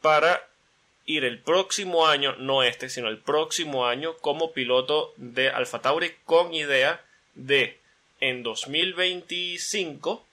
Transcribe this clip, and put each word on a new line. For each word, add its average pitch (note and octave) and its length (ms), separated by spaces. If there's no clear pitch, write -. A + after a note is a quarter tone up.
para D#3 400
ir D3+ 200
el A#2 160
próximo F3+ 640
año, C#3+ 320
no C3+ 240
este, B2 260
sino A#2+ 200
el A2 100
próximo D3+ 720
año, D3+ 300
como D#3+ 340
piloto B2+ 640
de B2 340
Alfa A#2+ 320
Tauri, E3 300
con E3+ 300
idea D3 460
de, C3 460
en B2+ 240
dos A2+ 240
mil E3+ 260
veinticinco F3+ 1400